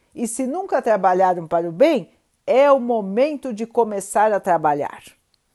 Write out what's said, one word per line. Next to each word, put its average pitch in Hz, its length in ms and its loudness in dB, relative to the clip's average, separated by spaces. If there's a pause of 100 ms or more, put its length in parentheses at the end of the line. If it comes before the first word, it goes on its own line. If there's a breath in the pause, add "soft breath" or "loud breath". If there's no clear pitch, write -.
(160)
E 233 120 -6
se 262 200 -6
nunca 359 340 -4
trabalharam 185 680 2
para 170 220 -2
o - 20 -8
bem, 240 380 2 (380)
é 262 240 4
o 269 80 4
momento 240 760 -2
de 220 140 -8
começar 214 640 0
a 190 60 0
trabalhar. 156 640 -2 (520)